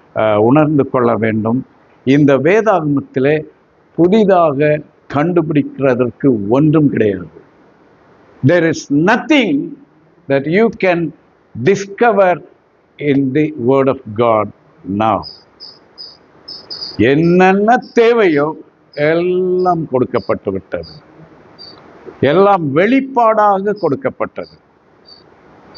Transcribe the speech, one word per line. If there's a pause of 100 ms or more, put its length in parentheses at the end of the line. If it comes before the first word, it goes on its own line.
(160)
ஆ,
உணர்ந்து
கொள்ள
வேண்டும். (380)
இந்த
வேதாகமத்திலே (500)
புதிதாக (320)
கண்டுபிடிக்கிறதற்கு (140)
ஒன்றும்
கிடையாது. (1160)
There
is
nothing (520)
that
you (140)
can (540)
discover (580)
in
the (160)
word
of (200)
God (500)
now. (1800)
என்னென்ன (160)
தேவையோ (360)
எல்லாம்
கொடுக்கப்பட்டு
விட்டது. (1300)
எல்லாம்
வெளிப்பாடாக
கொடுக்கப்பட்டது. (1300)